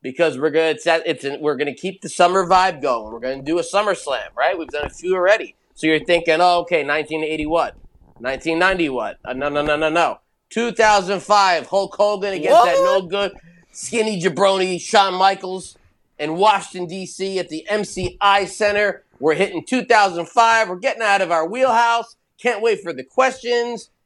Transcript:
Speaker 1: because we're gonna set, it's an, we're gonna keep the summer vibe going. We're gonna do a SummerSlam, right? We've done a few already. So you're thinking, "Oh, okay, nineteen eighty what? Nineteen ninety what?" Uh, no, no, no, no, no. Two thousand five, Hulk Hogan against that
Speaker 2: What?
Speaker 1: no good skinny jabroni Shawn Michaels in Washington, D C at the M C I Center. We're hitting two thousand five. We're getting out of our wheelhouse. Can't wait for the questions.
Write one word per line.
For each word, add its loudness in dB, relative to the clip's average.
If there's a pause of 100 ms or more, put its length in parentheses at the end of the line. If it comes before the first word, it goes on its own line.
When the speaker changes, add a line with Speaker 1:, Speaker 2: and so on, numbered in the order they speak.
Speaker 1:
because -2
we're 0
gonna 0
set, 0
it's -4
an, -6
we're -2
gonna -4
keep -10
the -12
summer 2
vibe 2
going. -4
We're -12
gonna -6
do -2
a -4
SummerSlam, -4
right? 0
We've -10
done -6
a -10
few -4
already. 2 (200)
So -4
you're 2
thinking, 2
"Oh, 4
okay, -2
nineteen -4
eighty -6
what? -2 (440)
Nineteen -4
ninety 0
what?" -6
Uh, -8
no, -4
no, -2
no, 0
no, 0
no. 0 (300)
Two -4
thousand 2
five, 2
Hulk -2
Hogan 0
against 6
that 2
Speaker 2:
What? 2
Speaker 1:
no -12
good -4 (380)
skinny -4
jabroni 0
Shawn 2
Michaels -2 (420)
in -4
Washington, 0
D -10
C -6
at -8
the -12
M -2
C -8
I 2
Center. -2 (160)
We're 2
hitting -2
two -2
thousand 2
five. 4
We're -6
getting -4
out 2
of 0
our 2
wheelhouse. 0 (220)
Can't -2
wait 0
for -8
the -10
questions. -2 (140)